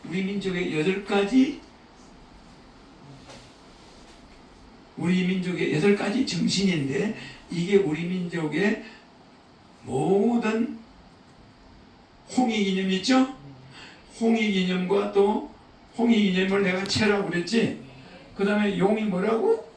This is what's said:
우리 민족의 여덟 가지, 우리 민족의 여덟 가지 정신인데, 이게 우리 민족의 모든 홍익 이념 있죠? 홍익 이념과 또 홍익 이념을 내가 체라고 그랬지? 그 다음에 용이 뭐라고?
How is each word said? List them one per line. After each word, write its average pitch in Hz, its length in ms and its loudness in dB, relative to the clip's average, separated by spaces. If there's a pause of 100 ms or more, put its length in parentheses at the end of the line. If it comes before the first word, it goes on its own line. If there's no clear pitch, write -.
우리 175 200 -4
민족의 185 540 -4
여덟 190 260 -2
가지, 202 560 2 (3250)
우리 180 300 2
민족의 180 480 -2
여덟 202 220 4
가지 - 300 -2
정신인데, 175 880 0 (340)
이게 180 260 0
우리 160 280 2
민족의 175 800 -2 (1000)
모든 220 960 0 (1600)
홍익 220 320 2
이념 190 240 0
있죠? 262 420 2 (880)
홍익 220 360 2
이념과 185 560 0
또 202 380 2 (480)
홍익 226 260 4
이념을 190 380 2
내가 185 220 -2
체라고 202 440 0
그랬지? 175 520 -2 (560)
그 196 100 -2
다음에 208 320 0
용이 214 260 0
뭐라고? 226 720 0